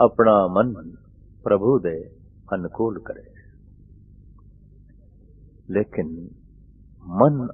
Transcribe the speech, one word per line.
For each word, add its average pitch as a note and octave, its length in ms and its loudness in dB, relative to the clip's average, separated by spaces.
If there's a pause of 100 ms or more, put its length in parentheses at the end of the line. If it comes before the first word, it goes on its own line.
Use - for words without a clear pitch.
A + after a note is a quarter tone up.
ਆਪਣਾ A2 460 4
ਮਨ G2+ 480 -2 (480)
ਪ੍ਰਭੂ G#2+ 360 2
ਦੇ E2+ 320 -8 (420)
ਅਨੁਕੂਲ F#2+ 460 -6
ਕਰੇ। - 240 -16 (2500)
ਲੇਕਿਨ F2+ 580 -6 (800)
من B2 480 0